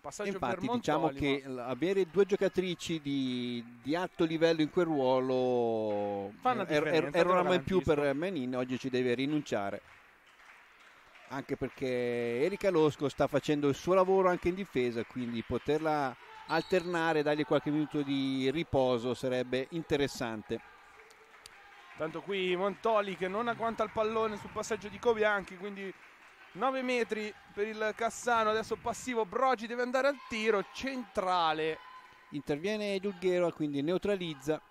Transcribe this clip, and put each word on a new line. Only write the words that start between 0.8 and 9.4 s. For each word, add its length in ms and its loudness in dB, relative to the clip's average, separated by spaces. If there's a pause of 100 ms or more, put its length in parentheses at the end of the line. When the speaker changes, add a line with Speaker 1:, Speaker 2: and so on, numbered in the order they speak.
Speaker 2:
che 360 0
Speaker 1:
ma 100 -8
Speaker 2:
l-, 40 -6 (120)
avere 360 0
due 180 4
giocatrici 760 -2
di, 840 -4
di 140 -2
alto 280 -2
livello 380 2
in 80 0
quel 140 2
ruolo 1600 2
Speaker 1:
Fa 120 2
una 160 0
Speaker 2:
er-, 20 -2
er-, 140 4
Speaker 1:
differenza, 340 2
Speaker 2:
era 100 4
Speaker 1:
te 60 4
lo 60 4
Speaker 2:
una 140 2
in 100 0
più 160 2
Speaker 1:
garantisco. 200 4
Speaker 2:
per 140 2
Menin, 420 -4
oggi 220 -2
ci 120 -4
deve 240 2
rinunciare. 680 -2 (1500)